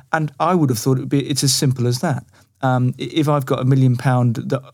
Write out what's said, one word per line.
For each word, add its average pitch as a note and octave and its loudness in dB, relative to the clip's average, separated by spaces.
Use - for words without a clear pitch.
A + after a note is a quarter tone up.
and D#3 -2
I E3+ 2
would D3+ 2
have A2 -2
thought C3 0
it C#3 -6
would C3+ -8
be, C#3 0
it's C#3+ -2
as C3+ 0
simple C3 0
as B2 0
that. D3+ -4
Um, B2+ 0
i-, - -8
if D3 0
I've D3 0
got C3+ -2
a B2 -2
million C3 4
pound B2 2
that, - -4